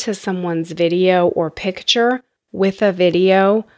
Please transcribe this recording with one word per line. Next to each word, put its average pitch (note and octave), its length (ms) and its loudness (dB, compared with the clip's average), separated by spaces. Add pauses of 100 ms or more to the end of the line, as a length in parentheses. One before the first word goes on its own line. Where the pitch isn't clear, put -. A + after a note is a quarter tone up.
to A3 120 -6
someone's F3 600 -4
video F3 560 2
or D#3+ 220 -2
picture A#3+ 720 -2 (300)
with G3 300 -2
a G3+ 100 2
video F#3+ 720 2 (140)